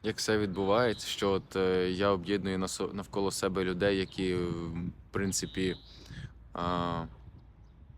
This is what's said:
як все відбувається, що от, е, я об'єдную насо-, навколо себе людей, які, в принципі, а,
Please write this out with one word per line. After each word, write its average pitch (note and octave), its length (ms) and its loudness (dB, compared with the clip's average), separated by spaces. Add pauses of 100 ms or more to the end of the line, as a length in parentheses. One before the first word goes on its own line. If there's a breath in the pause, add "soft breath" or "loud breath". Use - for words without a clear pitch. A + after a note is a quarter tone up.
як G#2+ 140 -2
все A2 200 2
відбувається, G2+ 680 2
що G2 240 2
от, F#2+ 240 0
е, F#2 360 4
я G2 180 2
об'єдную F#2+ 480 2
насо-, - 360 -2
навколо G2 380 -2
себе F#2+ 320 0
людей, F#2 340 4
які, F#2 380 0
в E2+ 760 -4
принципі, F#2+ 640 -2 (800 loud breath)
а, F2 520 0 (920)